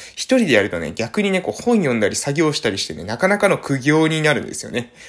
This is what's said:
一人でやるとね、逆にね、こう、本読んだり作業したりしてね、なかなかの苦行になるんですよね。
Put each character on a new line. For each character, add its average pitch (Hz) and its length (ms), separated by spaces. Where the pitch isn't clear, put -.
一 - 220
人 233 100
で 143 60
や 104 100
る 98 60
と 87 100
ね、 80 160
逆 113 280
に 196 80
ね、 185 100
こ - 180
う、 - 40
本 233 160
読 143 160
ん 113 60
だ 101 80
り 107 80
作 143 200
業 156 160
し - 80
た 120 80
り 98 80
し - 100
て - 60
ね、 - 120
な 107 120
か 190 120
な 202 100
か 202 100
の 165 80
苦 139 220
行 156 300
に 156 120
な 151 140
る 98 80
ん - 40
で - 60
す - 140
よ - 60
ね。 120 200